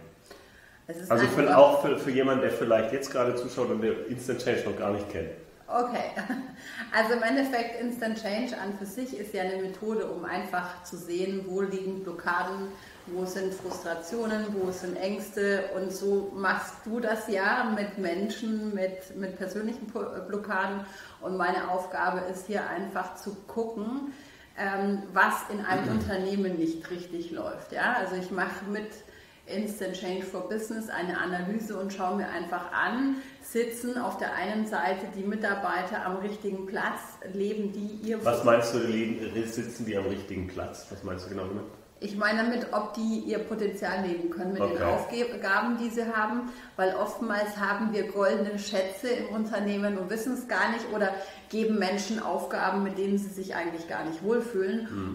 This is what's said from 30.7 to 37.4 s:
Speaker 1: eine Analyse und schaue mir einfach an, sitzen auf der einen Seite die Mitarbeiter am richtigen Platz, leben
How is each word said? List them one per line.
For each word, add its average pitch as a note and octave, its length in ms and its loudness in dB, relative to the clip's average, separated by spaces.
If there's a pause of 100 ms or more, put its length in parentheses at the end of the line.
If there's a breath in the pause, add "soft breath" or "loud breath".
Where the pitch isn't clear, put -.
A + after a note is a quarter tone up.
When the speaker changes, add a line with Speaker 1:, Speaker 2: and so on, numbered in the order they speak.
Speaker 1:
eine F3 300 -2
Analyse F#3+ 580 -2
und G3 160 -4
schaue F#3+ 240 0
mir G3 120 0
einfach F3 420 -4
an, B3 460 2 (260 loud breath)
sitzen A#3+ 520 -2
auf F#3+ 220 -2
der - 160 -2
einen G#3+ 320 0
Seite G3 400 2 (100)
die F#3+ 60 -4
Mitarbeiter G3 800 0
am F#3 140 0
richtigen G3 480 -2
Platz, G3 340 -2 (320)
leben G3+ 400 0